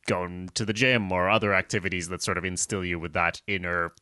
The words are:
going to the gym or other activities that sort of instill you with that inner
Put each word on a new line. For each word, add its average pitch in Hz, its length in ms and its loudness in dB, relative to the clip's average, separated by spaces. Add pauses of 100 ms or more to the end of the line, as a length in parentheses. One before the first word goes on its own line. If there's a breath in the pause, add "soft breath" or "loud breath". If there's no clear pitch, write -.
going 90 460 -2
to 110 140 -4
the 107 80 0
gym 117 360 4
or 92 200 4
other 104 240 4
activities 92 560 0
that 90 120 -4
sort 92 140 0
of 87 80 -2
instill 92 400 -2
you 87 140 -2
with 80 160 -6
that 85 320 0
inner 87 440 -2 (120)